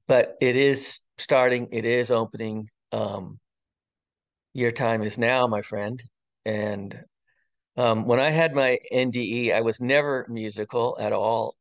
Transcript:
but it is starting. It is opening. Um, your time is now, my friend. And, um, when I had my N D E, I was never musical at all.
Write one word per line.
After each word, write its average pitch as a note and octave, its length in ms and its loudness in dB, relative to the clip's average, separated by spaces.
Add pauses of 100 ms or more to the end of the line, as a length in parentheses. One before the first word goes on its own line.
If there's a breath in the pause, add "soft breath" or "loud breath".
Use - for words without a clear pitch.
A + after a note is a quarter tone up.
but B2+ 360 4
it B2+ 140 4
is C#3 440 2 (160)
starting. B2 560 2
It A2+ 140 -4
is A#2+ 240 0
opening. A2 580 -2 (240)
Um, G#2 480 -6 (1120)
your A#2+ 200 0
time A2+ 300 -2
is G#2 140 -6
now, B2+ 300 2
my G#2+ 160 -2
friend. G#2+ 400 -8 (420)
And, G#2 580 -6 (760)
um, A2+ 260 2
when A#2+ 160 4
I C#3+ 80 2
had D#3 260 2
my C3 240 2 (120)
N B2+ 180 2
D A#2+ 380 -2
E, G#2 80 2
I A2 80 2
was A#2 180 -2
never C3+ 480 0
musical A2+ 720 -4
at G#2+ 140 0
all. A2 460 0